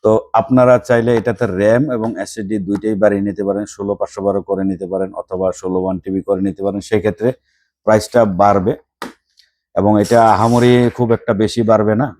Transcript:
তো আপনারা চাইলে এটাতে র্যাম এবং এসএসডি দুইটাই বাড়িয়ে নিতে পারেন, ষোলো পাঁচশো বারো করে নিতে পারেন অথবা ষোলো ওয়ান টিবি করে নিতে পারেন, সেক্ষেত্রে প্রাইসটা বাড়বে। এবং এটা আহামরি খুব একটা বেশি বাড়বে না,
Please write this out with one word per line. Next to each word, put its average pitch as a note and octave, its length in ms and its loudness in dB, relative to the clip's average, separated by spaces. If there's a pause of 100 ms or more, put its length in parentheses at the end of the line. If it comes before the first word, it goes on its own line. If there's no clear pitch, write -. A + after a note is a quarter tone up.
তো A2 300 2
আপনারা B2 460 4
চাইলে A#2 380 0
এটাতে A2+ 280 -2
র্যাম G#2+ 460 0
এবং A2+ 280 -6
এসএসডি G#2 400 -8
দুইটাই G2+ 360 -4
বাড়িয়ে G2+ 260 2
নিতে G2+ 220 -6
পারেন, G2+ 220 -4
ষোলো G2+ 300 -6
পাঁচশো G2+ 260 -8
বারো G2 200 -2
করে F#2+ 220 -4
নিতে F#2 240 -4
পারেন F#2+ 260 -6
অথবা F#2 380 -6
ষোলো F#2 300 -6
ওয়ান F#2 180 -4
টিবি F#2+ 220 -6
করে F#2+ 200 -4
নিতে G2 220 -6
পারেন, G2 160 -4
সেক্ষেত্রে G#2+ 520 -2 (520)
প্রাইসটা A2 420 2
বাড়বে। G2 500 2 (1000)
এবং G#2 260 2
এটা A2+ 300 4
আহামরি A#2+ 580 4
খুব A#2 220 -2
একটা A2+ 220 0
বেশি G#2+ 300 -2
বাড়বে G#2+ 320 2
না, B2+ 240 -4